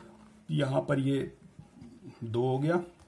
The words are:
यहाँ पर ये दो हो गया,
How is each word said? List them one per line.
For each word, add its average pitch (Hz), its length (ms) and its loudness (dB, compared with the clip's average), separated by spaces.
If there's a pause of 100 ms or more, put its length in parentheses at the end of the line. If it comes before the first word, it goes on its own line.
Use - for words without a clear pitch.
(520)
यहाँ 143 280 2
पर 143 200 2
ये 135 300 0 (960)
दो 117 240 0
हो 131 100 0
गया, 170 240 2 (260)